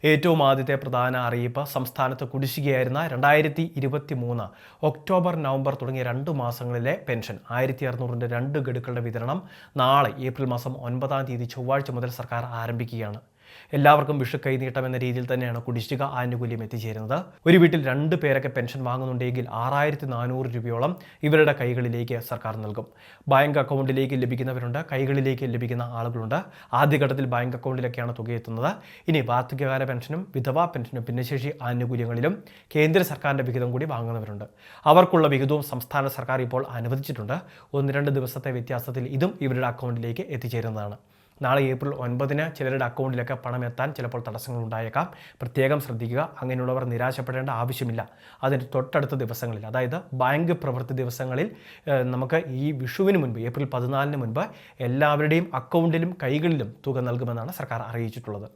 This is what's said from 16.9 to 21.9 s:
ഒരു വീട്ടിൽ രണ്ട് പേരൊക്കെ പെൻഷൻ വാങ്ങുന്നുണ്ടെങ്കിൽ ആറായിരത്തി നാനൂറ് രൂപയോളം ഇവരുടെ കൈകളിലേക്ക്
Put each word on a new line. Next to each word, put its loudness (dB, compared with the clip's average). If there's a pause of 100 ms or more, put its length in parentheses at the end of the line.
ഒരു 12
വീട്ടിൽ 8
രണ്ട് 2
പേരൊക്കെ 2
പെൻഷൻ -4
വാങ്ങുന്നുണ്ടെങ്കിൽ -2 (160)
ആറായിരത്തി 0
നാനൂറ് -2
രൂപയോളം 0 (360)
ഇവരുടെ 8
കൈകളിലേക്ക് -2 (120)